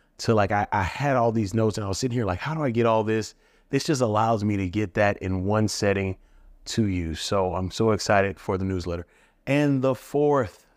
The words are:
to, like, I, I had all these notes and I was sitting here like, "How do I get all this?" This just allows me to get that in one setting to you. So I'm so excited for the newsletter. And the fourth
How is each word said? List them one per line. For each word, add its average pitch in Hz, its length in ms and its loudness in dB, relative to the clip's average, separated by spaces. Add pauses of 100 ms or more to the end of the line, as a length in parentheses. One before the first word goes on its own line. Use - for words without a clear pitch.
(180)
to, - 160 0
like, 104 180 4
I, 104 220 0
I 101 100 0
had 135 320 -2
all 117 160 2
these 107 220 -2
notes 110 240 0
and 107 80 -6
I - 20 -6
was 95 100 -4
sitting 123 180 -2
here 123 100 -2
like, 90 140 -2
"How 151 140 -6
do 160 80 -4
I 143 80 0
get 117 160 2
all 110 200 2
this?" 110 280 -2 (360)
This 135 160 -2
just 139 160 0
allows 110 420 2
me 104 140 0
to 98 100 -2
get 98 280 -4
that 104 240 2
in 95 260 -2
one 107 240 2
setting 98 480 0 (480)
to 110 220 0
you. 85 280 -2
So 92 400 -2
I'm 92 160 -4
so 110 200 2
excited 98 460 2
for 98 200 -4
the 95 80 -4
newsletter. 87 420 -4 (400)
And 143 340 2
the 131 140 2
fourth 143 800 0